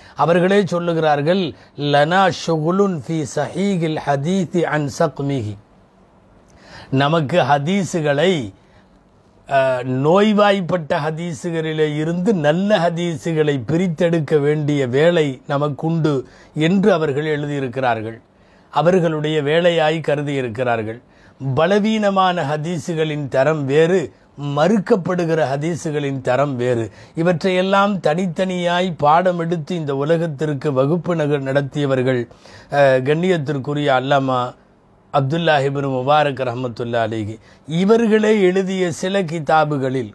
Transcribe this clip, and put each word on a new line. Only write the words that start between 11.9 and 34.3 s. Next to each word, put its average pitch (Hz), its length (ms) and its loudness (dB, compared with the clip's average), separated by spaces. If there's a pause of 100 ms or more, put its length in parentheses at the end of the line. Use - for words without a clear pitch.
இருந்து 175 380 0
நல்ல 180 440 2
ஹதீஸுகளை 165 880 0
பிரித்தெடுக்க 165 720 0
வேண்டிய 143 480 0
வேலை 147 600 2
நமக்குண்டு 147 760 0 (320)
என்று 185 380 2
அவர்கள் 151 480 0
எழுதியிருக்கிறார்கள். 123 800 -4 (500)
அவர்களுடைய 156 720 0
வேலையாய் 160 580 2
கருதியிருக்கிறார்கள். 123 1000 -2 (520)
பலவீனமான 190 1000 2
ஹதீஸுகளின் 156 720 -4
தரம் 143 360 0
வேறு, 156 480 2 (300)
மறுக்கப்படுகிற 165 1040 0
ஹதீஸுகளின் 143 760 -4
தரம் 131 360 0
வேறு. 120 340 0 (240)
இவற்றையெல்லாம் 185 880 0
தனித்தனியாய் 180 960 -2
பாடம் 175 420 2
எடுத்து 170 360 -4
இந்த 143 220 -4
உலகத்திற்கு 151 760 -2
வகுப்பு 156 440 0
நக-, 147 220 0
நடத்தியவர்கள், 135 920 0 (440)
அ, 139 320 4
கண்ணியத்திற்குரிய 147 880 0
அல்லாமா 127 600 0 (580)